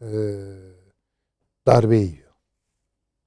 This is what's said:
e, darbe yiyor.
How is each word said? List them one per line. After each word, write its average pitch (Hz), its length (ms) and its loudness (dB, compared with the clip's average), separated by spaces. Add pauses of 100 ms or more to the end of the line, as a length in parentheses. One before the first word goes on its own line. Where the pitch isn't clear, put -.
e, 113 80 -16 (1600)
darbe 117 300 4
yiyor. 87 340 -6 (960)